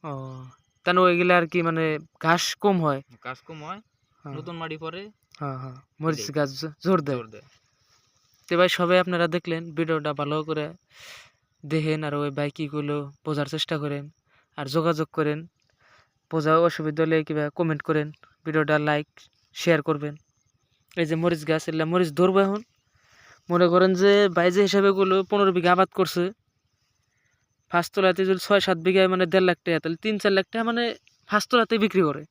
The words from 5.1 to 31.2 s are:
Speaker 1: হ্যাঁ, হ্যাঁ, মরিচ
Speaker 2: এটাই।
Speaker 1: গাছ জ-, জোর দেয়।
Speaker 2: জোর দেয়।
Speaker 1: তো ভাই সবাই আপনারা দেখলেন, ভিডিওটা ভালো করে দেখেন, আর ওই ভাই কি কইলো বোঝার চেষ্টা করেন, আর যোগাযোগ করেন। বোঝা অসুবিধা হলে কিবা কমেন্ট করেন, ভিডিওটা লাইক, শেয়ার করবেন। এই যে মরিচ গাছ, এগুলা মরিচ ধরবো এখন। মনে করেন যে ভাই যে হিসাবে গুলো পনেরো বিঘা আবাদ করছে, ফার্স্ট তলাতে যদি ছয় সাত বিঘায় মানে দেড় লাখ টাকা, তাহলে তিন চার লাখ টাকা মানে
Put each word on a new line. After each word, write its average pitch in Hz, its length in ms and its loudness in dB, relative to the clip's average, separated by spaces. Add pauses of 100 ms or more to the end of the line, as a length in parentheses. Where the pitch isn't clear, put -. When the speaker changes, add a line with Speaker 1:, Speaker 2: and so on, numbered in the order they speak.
Speaker 1:
হ্যাঁ, 139 200 -6
হ্যাঁ, 131 180 -14 (220)
মরিচ 156 220 -2
Speaker 2:
এটাই। 143 140 -10
Speaker 1:
গাছ 147 180 -2
জ-, 151 300 -12
জোর 180 180 2
দেয়। 139 160 -4
Speaker 2:
জোর 113 140 -10
দেয়। 104 160 -20 (1000)
Speaker 1:
তো - 80 -2
ভাই 180 160 4
সবাই 180 260 2
আপনারা 175 300 0
দেখলেন, 165 340 -4 (120)
ভিডিওটা 156 380 -4
ভালো 147 320 -4
করে 151 220 -6 (1000)
দেখেন, 156 400 -2
আর 147 100 -4
ওই 147 160 -2
ভাই 143 200 -4
কি 156 180 -8
কইলো 147 300 -4 (240)
বোঝার 147 260 -4
চেষ্টা 156 300 -6
করেন, 143 260 -8 (540)
আর 143 100 -8
যোগাযোগ 156 440 0
করেন। 151 260 -2 (920)
বোঝা 156 280 2
অসুবিধা 160 440 0
হলে 160 220 2
কিবা 151 200 -4 (100)
কমেন্ট 160 280 -2
করেন, 151 240 -2 (360)
ভিডিওটা 151 360 0
লাইক, 147 280 0 (500)
শেয়ার 165 260 2
করবেন। 147 320 -4 (840)
এই 170 100 0
যে 156 100 -2
মরিচ 165 280 0
গাছ, 156 220 -2
এগুলা 160 180 -2
মরিচ 170 280 0
ধরবো 180 280 4
এখন। 196 200 0 (880)
মনে 175 200 4
করেন 180 260 6
যে 196 180 4 (160)
ভাই 175 240 2
যে 190 100 2
হিসাবে 196 300 4
গুলো 190 320 2
পনেরো 202 280 2
বিঘা 175 200 2
আবাদ 185 200 2
করছে, 175 320 -2 (1500)
ফার্স্ট 175 200 0
তলাতে 190 340 2
যদি 185 140 0
ছয় 202 200 4
সাত 185 220 0
বিঘায় 185 260 4
মানে 185 180 2
দেড় 185 220 2
লাখ 175 140 0
টাকা, 165 180 -2
তাহলে 165 220 -6
তিন 220 160 -2
চার 196 140 0
লাখ 190 160 0
টাকা 226 160 -6
মানে 233 180 -2 (460)